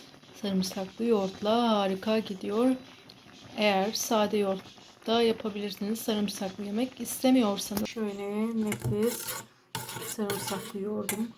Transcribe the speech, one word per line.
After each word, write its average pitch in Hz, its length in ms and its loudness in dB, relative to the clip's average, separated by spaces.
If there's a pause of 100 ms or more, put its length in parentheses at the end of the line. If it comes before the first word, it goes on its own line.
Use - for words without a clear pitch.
(420)
Sarımsaklı 190 640 -2
yoğurtla 214 640 4
harika 202 500 2
gidiyor. 214 560 2 (840)
Eğer 208 340 4
sade 214 460 2
yoğurt 190 260 0 (440)
da 226 140 4
yapabilirsiniz. 208 800 -2
Sarımsaklı 202 640 -2
yemek 226 380 -4
istemiyorsanız. 214 840 2
Şöyle 208 600 -4 (180)
nefis 214 600 0 (800)
sarımsaklı 202 720 -4
yoğurdum 208 580 -4